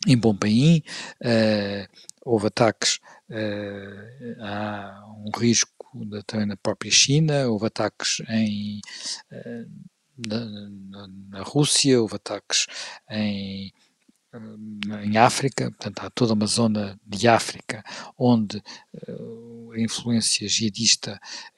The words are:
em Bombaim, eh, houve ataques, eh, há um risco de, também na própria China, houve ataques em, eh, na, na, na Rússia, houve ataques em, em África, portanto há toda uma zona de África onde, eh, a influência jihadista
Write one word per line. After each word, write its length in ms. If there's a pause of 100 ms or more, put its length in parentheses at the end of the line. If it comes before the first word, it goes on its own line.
em 120
Bombaim, 680 (380)
eh, 680 (380)
houve 220
ataques, 520 (300)
eh, 1120
há 600 (160)
um 220
risco 480 (180)
de, 180
também 220
na 120
própria 340
China, 560
houve 200
ataques 600
em, 540 (500)
eh, 340 (640)
na, 180
na, 640 (220)
na 120
Rússia, 600
houve 160
ataques 500 (420)
em, 600 (1300)
em 120
África, 540
portanto 280
há 100
toda 240
uma 140
zona 580
de 240
África 520 (360)
onde, 440 (460)
eh, 100 (560)
a 60
influência 680
jihadista 680 (400)